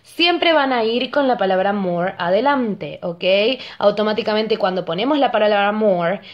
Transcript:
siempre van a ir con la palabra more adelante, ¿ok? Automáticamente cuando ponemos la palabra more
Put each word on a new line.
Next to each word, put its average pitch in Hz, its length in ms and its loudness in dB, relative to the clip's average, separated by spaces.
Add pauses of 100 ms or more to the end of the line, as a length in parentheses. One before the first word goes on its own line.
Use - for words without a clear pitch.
siempre 339 500 0
van 277 220 2
a 233 100 0
ir 247 260 -2
con 277 160 0
la 240 120 0
palabra 190 340 0
more 180 460 -2
adelante, 196 840 -2
¿ok? 175 220 -8 (540)
Automáticamente 214 800 0
cuando 185 260 -2
ponemos 226 340 -2
la 262 140 2
palabra 208 400 2
more 196 480 0 (120)